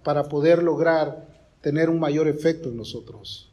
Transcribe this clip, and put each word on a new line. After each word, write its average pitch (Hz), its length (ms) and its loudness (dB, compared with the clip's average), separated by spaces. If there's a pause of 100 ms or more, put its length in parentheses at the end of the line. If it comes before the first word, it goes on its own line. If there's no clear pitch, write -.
para 147 240 -2
poder 160 340 4
lograr 160 640 0 (360)
tener 156 280 0
un 165 100 0
mayor 156 280 0
efecto 160 400 0
en 120 80 -8
nosotros. - 760 -14